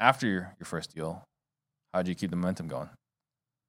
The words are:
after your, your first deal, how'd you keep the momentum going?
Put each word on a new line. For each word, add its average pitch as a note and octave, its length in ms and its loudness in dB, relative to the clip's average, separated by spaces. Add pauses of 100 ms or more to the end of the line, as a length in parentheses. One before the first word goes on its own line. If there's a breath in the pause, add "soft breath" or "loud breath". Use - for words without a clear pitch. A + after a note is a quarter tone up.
after B2+ 260 6
your, F2+ 320 -2
your - 80 -12
first - 280 -6
deal, D#2+ 300 -6 (720)
how'd F2+ 140 2
you F2+ 60 2
keep F#2 160 -2
the E2+ 60 -2
momentum F2+ 320 0
going? C2+ 220 -6 (800)